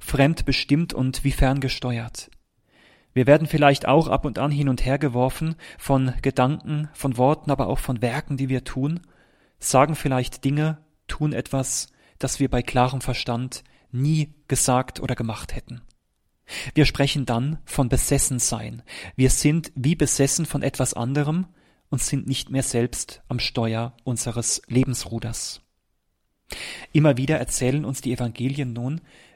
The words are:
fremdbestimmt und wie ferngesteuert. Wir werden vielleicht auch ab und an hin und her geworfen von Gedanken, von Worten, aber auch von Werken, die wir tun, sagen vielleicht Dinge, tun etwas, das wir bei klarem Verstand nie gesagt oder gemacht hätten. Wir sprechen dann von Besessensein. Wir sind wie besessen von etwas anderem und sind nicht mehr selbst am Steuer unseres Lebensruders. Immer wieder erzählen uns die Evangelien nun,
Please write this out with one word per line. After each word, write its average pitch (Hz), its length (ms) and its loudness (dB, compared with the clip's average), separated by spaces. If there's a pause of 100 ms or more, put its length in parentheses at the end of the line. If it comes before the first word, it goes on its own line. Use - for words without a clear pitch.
fremdbestimmt 143 920 2
und 131 320 -2
wie 135 80 2
ferngesteuert. 123 1000 -2 (840)
Wir 127 140 4
werden 151 220 8
vielleicht 143 400 4
auch 160 180 6
ab - 180 0
und 127 140 -4
an 143 140 0
hin 143 160 2
und 127 160 2
her 135 140 2
geworfen 135 580 -2 (220)
von 131 440 2
Gedanken, 139 720 0
von 131 240 -4
Worten, 143 340 2
aber 131 160 0
auch 104 140 0
von 123 220 -4
Werken, 123 340 -2
die 131 120 -2
wir 127 140 -2
tun, 151 380 -2 (580)
sagen 147 380 4
vielleicht - 480 -2
Dinge, 151 340 0 (300)
tun 151 240 -2
etwas, - 560 -4 (320)
das - 180 -4
wir 135 100 2
bei 123 140 0
klarem 127 380 0
Verstand 123 640 -4 (260)
nie 151 420 0 (140)
gesagt 131 540 0
oder 127 160 -4
gemacht 110 400 -6
hätten. 127 260 -12 (920)
Wir 151 120 8
sprechen 139 400 0
dann 127 380 0
von 131 240 0
Besessensein. 123 920 0 (340)
Wir 127 140 4
sind 156 440 2
wie 143 220 2
besessen 143 500 0
von 143 160 -4
etwas - 320 -2
anderem 147 540 -2 (400)
und 135 120 -2
sind - 280 -2
nicht - 220 -4
mehr 131 120 0
selbst - 640 -4
am 120 140 -6
Steuer 113 640 -4
unseres 117 640 -4
Lebensruders. 117 920 -4 (1300)
Immer 147 240 6
wieder 135 220 0
erzählen 135 460 0
uns 131 160 -6
die 120 120 -4
Evangelien 123 600 -4
nun, 127 280 -6 (360)